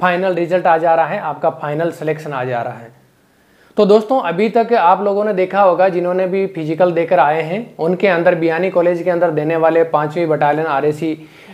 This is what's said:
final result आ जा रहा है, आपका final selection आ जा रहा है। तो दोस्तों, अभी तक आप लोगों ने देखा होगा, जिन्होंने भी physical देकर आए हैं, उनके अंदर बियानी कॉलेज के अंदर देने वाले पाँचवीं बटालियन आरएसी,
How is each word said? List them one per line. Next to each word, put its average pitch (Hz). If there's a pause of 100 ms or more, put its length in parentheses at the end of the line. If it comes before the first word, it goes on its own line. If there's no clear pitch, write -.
final 180
result 175
आ 165
जा 165
रहा 165
है, 190
आपका 156
final 156
selection 156
आ 127
जा 123
रहा 120
है। 117 (760)
तो 208
दोस्तों, 214
अभी 180
तक 226
आप 190
लोगों 202
ने 214
देखा 185
होगा, 185
जिन्होंने 180
भी 190
physical 165
देकर 170
आए 156
हैं, 185
उनके 180
अंदर 175
बियानी 165
कॉलेज 175
के 180
अंदर 175
देने 151
वाले 165
पाँचवीं 156
बटालियन 151
आरएसी, 151 (360)